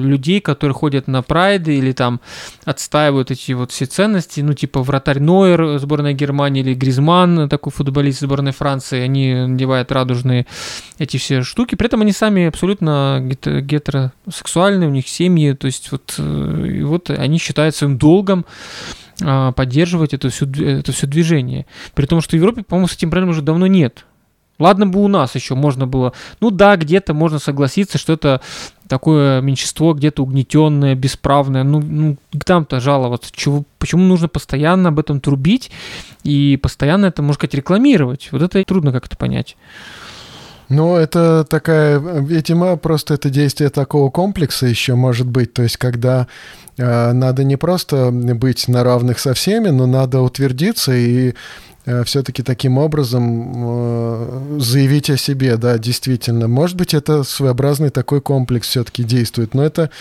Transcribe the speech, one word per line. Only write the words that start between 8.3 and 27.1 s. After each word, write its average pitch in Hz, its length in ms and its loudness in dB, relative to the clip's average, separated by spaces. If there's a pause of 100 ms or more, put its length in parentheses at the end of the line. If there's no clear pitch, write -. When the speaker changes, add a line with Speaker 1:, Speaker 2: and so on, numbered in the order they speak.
Speaker 1:
Франции, 135 480 -4
они 131 320 0 (140)
надевают 127 440 0
радужные 127 540 0 (520)
эти 139 200 -4
все 127 260 -2
штуки, 233 320 -4
при 208 120 0
этом 226 140 0
они 214 100 4
сами 196 360 2
абсолютно 151 760 0
гет-, 135 380 -4
гетеросексуальны, 151 1300 -2
у 147 40 0
них 135 160 -2
семьи, 165 460 2
то 135 140 -6
есть - 240 -8
вот, - 260 -10
э, 147 500 -4
и - 160 -4
вот 160 280 -2
они 139 260 0
считают 151 380 -2
своим 143 240 0
долгом, 185 460 4 (800)
а, 135 300 2
поддерживать 156 640 0
это 131 140 -4
всё - 180 -4
д-, 139 320 -2
это 139 120 -4
всё 135 160 -4
движение. 139 580 0 (280)
При 139 140 0
том, 170 120 2
что - 120 -4
в 165 80 4
Европе, 220 240 2
по-моему, 175 240 0
с - 80 -6
этим 165 160 -2
проблем 185 180 0
уже 160 140 0
давно 165 240 2
нет. 180 380 2 (540)
Ладно 196 280 4
бы 185 160 0
у 202 40 4
нас 170 280 0
ещё 135 200 -4
можно 135 320 0
было. 127 260 0 (280)
Ну 226 100 2
да, 202 260 6
где-то 160 360 0